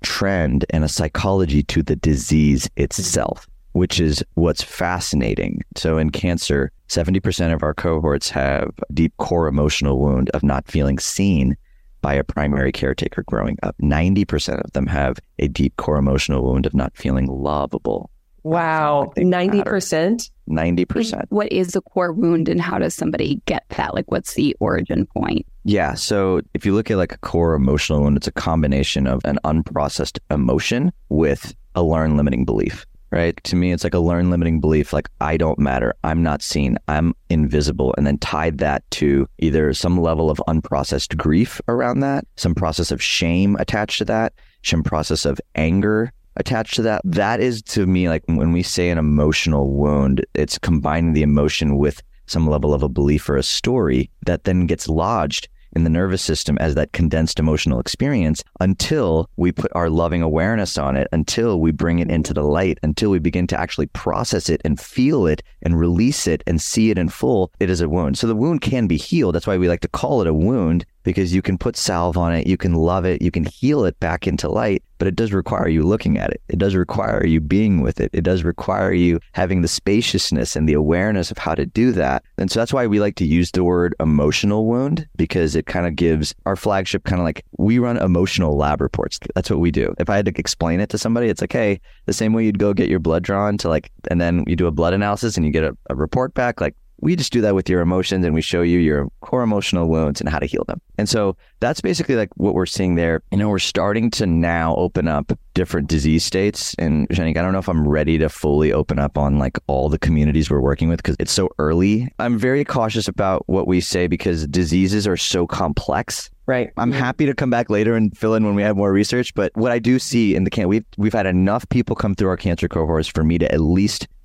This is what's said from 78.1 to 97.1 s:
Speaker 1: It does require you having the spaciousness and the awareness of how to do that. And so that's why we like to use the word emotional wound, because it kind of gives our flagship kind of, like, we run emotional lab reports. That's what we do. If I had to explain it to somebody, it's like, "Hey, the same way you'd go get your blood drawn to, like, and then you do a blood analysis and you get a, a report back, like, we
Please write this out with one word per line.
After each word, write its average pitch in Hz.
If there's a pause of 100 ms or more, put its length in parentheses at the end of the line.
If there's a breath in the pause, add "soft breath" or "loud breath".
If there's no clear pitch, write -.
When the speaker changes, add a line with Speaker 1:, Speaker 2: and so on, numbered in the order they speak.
Speaker 1:
It 82
does 90
require 95
you 87 (140)
having 90
the 82
spaciousness -
and 78
the 76
awareness 87
of -
how 80
to 71
do 120
that. 67 (140)
And 92
so -
that's 117
why 127
we 104
like 104
to 92
use 85
the 90
word 87
emotional 78
wound, 139 (120)
because 82
it 76
kind 87
of 82
gives 80 (120)
our 95
flagship 98
kind 90
of, 87
like, 78 (140)
we 113
run 120
emotional 87
lab 73
reports. - (160)
That's 92
what 98
we 85
do. 50
If -
I 101
had 101
to 92
explain 82
it 101
to 110
somebody, 117
it's 98
like, 98
"Hey, 104 (240 soft breath)
the -
same 110
way 113
you'd 104
go 101
get -
your 90
blood 82
drawn 104
to, -
like, 80 (180)
and 85
then 85
you 87
do 87
a 82
blood 82
analysis 101
and 82
you 76
get 80
a, 65 (140)
a 65
report 78
back, 120
like, - (260)
we 170